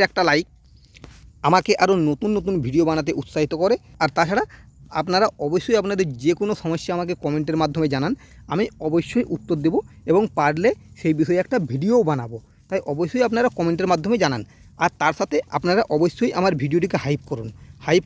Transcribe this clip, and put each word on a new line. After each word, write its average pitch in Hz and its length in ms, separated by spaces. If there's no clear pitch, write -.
একটা - 160
লাইক 160 220
আমাকে 175 280
আরও 190 120
নতুন 147 280
নতুন 190 160
ভিডিও 143 240
বানাতে 156 220
উৎসাহিত 151 400
করে। 202 140
আর 156 180
তাছাড়া 180 260
আপনারা 185 260
অবশ্যই 185 420
আপনাদের 190 240
যে 160 100
কোনো 208 220
সমস্যা 165 380
আমাকে 175 200
কমেন্টের 151 380
মাধ্যমে 151 320
জানান, 147 200
আমি 202 120
অবশ্যই 170 420
উত্তর 170 360
দেব 170 100
এবং 180 160
পারলে 156 340
সেই 160 160
বিষয়ে 170 300
একটা 254 140
ভিডিও 175 320
বানাবো। 120 340
তাই 185 100
অবশ্যই 170 360
আপনারা 226 200
কমেন্টের 170 340
মাধ্যমে 196 260
জানান। 135 260
আর 175 80
তার 156 180
সাথে - 180
আপনারা 180 240
অবশ্যই - 440
আমার 185 220
ভিডিওটিকে 165 420
হাইপ 143 240
করুন। 113 200
হাইপ 175 200